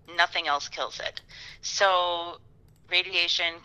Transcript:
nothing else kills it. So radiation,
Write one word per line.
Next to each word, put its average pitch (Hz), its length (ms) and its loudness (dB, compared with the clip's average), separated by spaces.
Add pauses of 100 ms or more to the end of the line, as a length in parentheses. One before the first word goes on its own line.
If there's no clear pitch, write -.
(160)
nothing 170 300 2
else 143 220 -2
kills - 320 -6
it. - 200 -8 (420)
So 175 760 2 (520)
radiation, 175 640 2 (100)